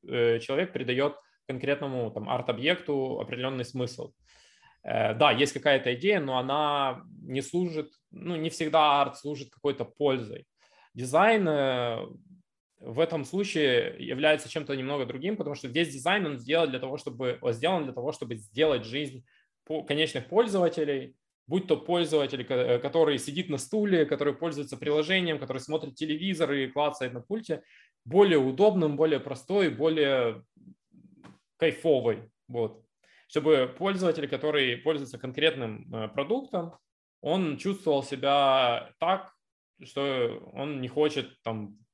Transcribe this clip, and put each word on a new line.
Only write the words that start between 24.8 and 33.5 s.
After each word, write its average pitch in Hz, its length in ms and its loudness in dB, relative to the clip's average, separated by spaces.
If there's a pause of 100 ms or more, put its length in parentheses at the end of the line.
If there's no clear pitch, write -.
который 127 200 -6
смотрит 147 360 -4
телевизор 160 580 -2
и 135 140 0
клацает 139 460 -2
на 120 80 -8
пульте, 196 420 -6 (420)
более 175 340 8
удобным, 151 580 4
более 156 240 4
простой, 175 480 0
более 135 760 2 (1120)
кайфовой. 127 760 2 (180)
Вот. 117 360 -6 (440)
Чтобы 143 500 4